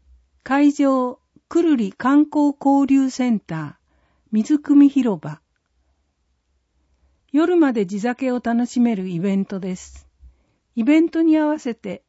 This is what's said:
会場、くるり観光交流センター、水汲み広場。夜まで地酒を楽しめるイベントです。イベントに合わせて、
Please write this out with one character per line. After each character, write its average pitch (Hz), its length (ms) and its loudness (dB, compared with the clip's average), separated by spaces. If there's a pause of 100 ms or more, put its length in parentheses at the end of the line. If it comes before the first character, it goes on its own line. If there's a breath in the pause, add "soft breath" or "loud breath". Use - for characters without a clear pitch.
(420)
会 285 300 2
場、 262 480 -2 (280)
く 339 140 0
る 311 140 2
り 202 160 -4
観 285 320 2
光 294 340 0
交 277 280 2
流 269 240 2
セ 247 200 -4
ン 208 100 -2
タ 165 160 -10
ー、 151 180 -12 (580)
水 214 240 0
汲 294 180 0
み 285 140 8
広 233 320 -2
場。 151 200 -14 (1900)
夜 349 240 0
ま 285 160 2
で 214 140 -2
地 196 140 -8
酒 247 320 -4
を 247 100 -4
楽 233 240 -2
し - 140 -4
め 233 160 0
る 185 120 -8
イ 170 120 -6
ベ 196 160 -2
ン 196 80 -2
ト 196 160 -10
で 185 160 -8
す。 - 320 -20 (680)
イ 226 100 -4
ベ 302 160 4
ン 330 80 2
ト 330 140 -2
に 311 160 4
合 302 80 0
わ 302 120 -2
せ 233 160 -8
て、 - 340 -14